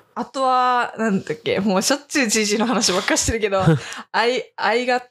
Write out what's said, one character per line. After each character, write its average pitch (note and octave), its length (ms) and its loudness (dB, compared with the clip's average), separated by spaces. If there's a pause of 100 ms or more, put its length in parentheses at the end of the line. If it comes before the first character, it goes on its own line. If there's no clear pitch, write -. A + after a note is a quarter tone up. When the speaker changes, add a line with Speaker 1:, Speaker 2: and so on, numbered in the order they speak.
(160)
Speaker 1:
あ A#3 80 -4
と - 180 -6
は、 B3+ 560 0
な A3 120 0
ん G3 120 0
だ D3+ 120 -6
っ D#3 40 -14
け、 - 220 -2
も G3 160 2
う F#3+ 60 2
し - 100 2
ょ C#4 60 0
っ - 100 -12
ち C#4+ 140 0
ゅ - 20 2
う - 20 0
ジ A3 140 0
ー G#3+ 40 2
ジ G#3 120 0
ー - 20 0
の A3 80 2
話 A3 240 0
ば F#3 100 0
っ - 60 -2
か D4+ 100 2
し - 100 -2
て - 60 -2
る A3+ 80 -2
け G#3 100 -2
ど、 F#3+ 120 0 (240)
Speaker 2:
<laughs> - 260 -16
Speaker 1:
愛、 A#3 440 -2
愛 A#3 300 0
が B3 140 2
と、 - 100 -20